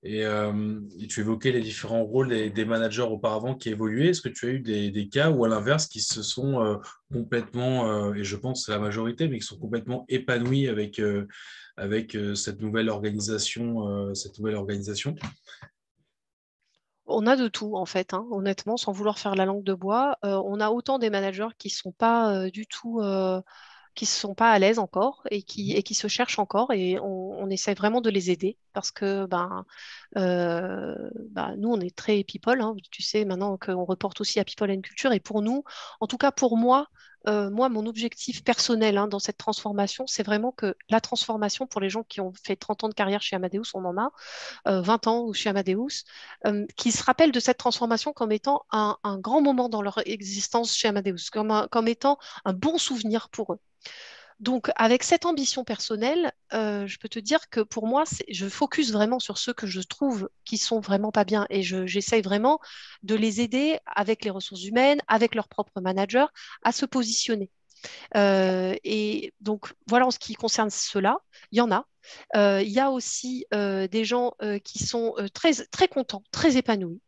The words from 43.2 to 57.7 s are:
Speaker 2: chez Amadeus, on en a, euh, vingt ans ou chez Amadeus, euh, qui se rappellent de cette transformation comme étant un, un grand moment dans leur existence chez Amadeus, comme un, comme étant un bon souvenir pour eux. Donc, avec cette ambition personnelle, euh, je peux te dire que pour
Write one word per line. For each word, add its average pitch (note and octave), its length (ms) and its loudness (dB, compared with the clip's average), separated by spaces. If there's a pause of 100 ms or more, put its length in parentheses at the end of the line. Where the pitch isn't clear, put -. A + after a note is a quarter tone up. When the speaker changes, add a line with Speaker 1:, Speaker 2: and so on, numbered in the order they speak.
Speaker 2:
chez - 140 -4
Amadeus, F#3 380 -4
on F#3 120 -6
en F3+ 120 -2
a, A#3+ 140 -2 (560)
euh, F#3+ 140 2
vingt G#3+ 260 2
ans A#3 180 2
ou A3 80 -4
chez - 160 -2
Amadeus, G3 540 -2 (420)
euh, G#3 200 0 (100)
qui - 160 0
se - 120 -2
rappellent D4 280 6
de B3 80 2
cette B3 180 2
transformation A#3 560 0
comme A3 180 0
étant C4+ 400 2
un, G#3+ 320 2
un G3+ 140 -4
grand A3 240 2
moment B3+ 280 4
dans A3 120 -2
leur G3+ 260 -2
existence G3+ 680 -2
chez - 120 2
Amadeus, G3 440 0
comme G#3+ 200 0
un, G#3+ 160 4
comme A3+ 200 2
étant C#4 300 4 (280)
un F#3+ 80 0
bon C#4+ 240 2
souvenir A3+ 520 0
pour G3 240 -6
eux. G#3 60 -8 (800)
Donc, A#3+ 360 0
avec A#3 260 6
cette - 240 2
ambition C#4+ 380 0
personnelle, A#3+ 680 -2 (220)
euh, G#3 320 -2
je F#3+ 140 -10
peux A3 100 -12
te - 80 -8
dire A#3 320 0
que - 100 -2
pour A3 280 -2